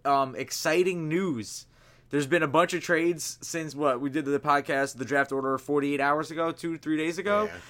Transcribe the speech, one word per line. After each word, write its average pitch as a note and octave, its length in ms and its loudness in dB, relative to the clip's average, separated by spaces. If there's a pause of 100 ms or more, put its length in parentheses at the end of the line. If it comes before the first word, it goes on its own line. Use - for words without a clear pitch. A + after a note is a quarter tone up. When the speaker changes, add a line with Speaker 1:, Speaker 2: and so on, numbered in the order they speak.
Speaker 1:
um, C#3 280 4
exciting E3+ 760 0
news. D#3 560 -2 (440)
There's C#3+ 160 0
been D#3+ 160 4
a D3+ 60 0
bunch E3 260 2
of E3+ 80 -2
trades E3+ 580 0
since, D#3+ 320 -6
what, C3+ 280 2
we C#3+ 100 -2
did C#3+ 140 -2
the C#3 160 0
podcast, C#3 560 0
the B2+ 80 -6
draft C#3 260 2
order C3+ 280 0
forty-eight C#3+ 420 0
hours D3+ 320 0
ago, E3 180 -2
two, E3 260 -6
three D#3 200 -2
days D#3+ 220 -2
ago. G3+ 260 0
Speaker 2:
Yeah. - 120 -8 (140)